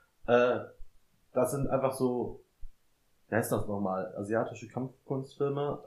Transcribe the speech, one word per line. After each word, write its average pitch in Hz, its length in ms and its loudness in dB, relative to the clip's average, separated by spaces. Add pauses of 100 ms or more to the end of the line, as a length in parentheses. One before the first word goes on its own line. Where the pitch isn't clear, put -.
(280)
Äh, 120 300 6 (760)
das 127 180 2
sind 139 180 0
einfach 131 240 2
so, 123 480 0 (880)
wie 104 60 2
heißt 110 160 2
das 104 160 0
nochmal? 95 500 -2
Asiatische 110 500 -2
Kampfkunstfilme. 139 1200 -4